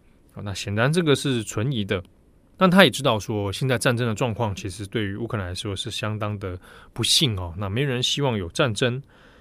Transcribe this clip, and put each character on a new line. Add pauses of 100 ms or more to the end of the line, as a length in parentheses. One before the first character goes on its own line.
(340)
啊，
那
显
然
这
个
是
存
疑
的。 (540)
但
他
也
知
道
说，
现
在
战
争
的
状
况
其
实
对
于
乌
克
兰
来
说
是
相
当
的 (320)
不
幸
哦。
那
没
人
希
望
有
战
争。 (400)